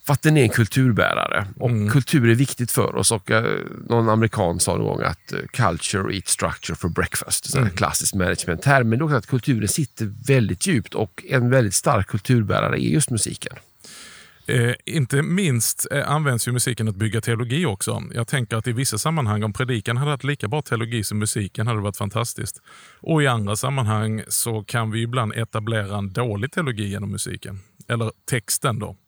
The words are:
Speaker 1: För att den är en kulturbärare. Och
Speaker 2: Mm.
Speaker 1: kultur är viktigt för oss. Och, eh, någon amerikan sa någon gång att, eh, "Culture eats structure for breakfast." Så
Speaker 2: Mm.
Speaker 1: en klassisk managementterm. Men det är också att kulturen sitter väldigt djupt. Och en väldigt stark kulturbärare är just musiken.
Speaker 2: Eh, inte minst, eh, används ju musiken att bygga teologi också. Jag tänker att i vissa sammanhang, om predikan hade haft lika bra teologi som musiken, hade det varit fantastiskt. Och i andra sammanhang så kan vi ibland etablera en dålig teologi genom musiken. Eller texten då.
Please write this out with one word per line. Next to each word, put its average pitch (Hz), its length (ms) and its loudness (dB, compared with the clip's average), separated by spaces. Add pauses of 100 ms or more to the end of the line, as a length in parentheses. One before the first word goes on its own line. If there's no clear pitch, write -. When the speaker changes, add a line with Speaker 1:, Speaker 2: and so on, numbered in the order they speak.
Speaker 1:
För 143 80 4
att - 80 2
den 156 160 6
är 135 60 8
en 110 60 6
kulturbärare. 101 960 2 (120)
Och 123 100 0
Speaker 2:
Mm. 107 200 2
Speaker 1:
kultur 123 400 4
är 113 60 8
viktigt 123 360 0
för - 240 0
oss. - 160 2
Och, 117 200 -2
eh, 110 280 2 (300)
någon 113 200 4
amerikan 107 500 2
sa 92 180 2
någon 107 80 0
gång 50 180 0
att, - 300 -2
eh, 50 60 -4 (140)
"Culture 98 640 0
eats - 160 -4
structure - 440 -4
for 90 140 -2
breakfast." - 600 -4
Så 135 60 0
Speaker 2:
Mm. 120 120 4
Speaker 1:
en 85 80 -6
klassisk - 380 0
managementterm. 92 760 2
Men 117 100 2
det 156 40 0
är - 20 0
också 147 100 2
att 110 120 -2
kulturen 120 400 0
sitter 110 460 -4 (140)
väldigt 120 400 2
djupt. 117 260 0
Och - 360 -4
en 123 200 2
väldigt 123 240 4
stark 117 340 2
kulturbärare 107 680 2
är - 140 0
just 156 200 2
musiken. - 440 -4 (920)
Speaker 2:
Eh, 120 260 2 (120)
inte 135 360 0
minst, 156 720 0
eh, 139 200 -2
används 143 360 0
ju 123 40 0
musiken 120 360 0
att 98 80 -2
bygga 107 260 0
teologi 123 440 0
också. 110 380 -2 (100)
Jag 117 140 -2
tänker 120 300 -2
att 110 100 -2
i 123 40 0
vissa 117 260 -2
sammanhang, 110 460 0
om 107 100 -2
predikan 120 440 -2
hade 147 140 0
haft 135 120 -4
lika 139 240 -2
bra 143 140 -2
teologi 113 420 -2
som 104 160 -2
musiken, 107 480 -2
hade 110 120 0
det 101 40 -4
varit 101 140 -4
fantastiskt. - 640 -4 (400)
Och 151 220 2
i 139 40 4
andra 107 280 0
sammanhang 110 720 0
så 110 360 -2
kan 113 280 -2
vi 113 100 -2
ibland 117 320 -2
etablera 110 640 -2
en 98 160 -4
dålig 113 380 -2
teologi 113 380 -2
genom 101 220 -4
musiken. 98 480 -8 (280)
Eller 117 240 -2 (180)
texten 120 500 -2
då. 98 160 -8 (120)